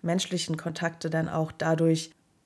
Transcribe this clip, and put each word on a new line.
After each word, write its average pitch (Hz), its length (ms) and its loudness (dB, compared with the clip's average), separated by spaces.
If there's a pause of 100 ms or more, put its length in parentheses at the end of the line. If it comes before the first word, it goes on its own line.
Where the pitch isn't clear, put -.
menschlichen 170 540 -2
Kontakte 165 540 -4
dann 160 180 0
auch 160 240 -2
dadurch 160 600 2 (340)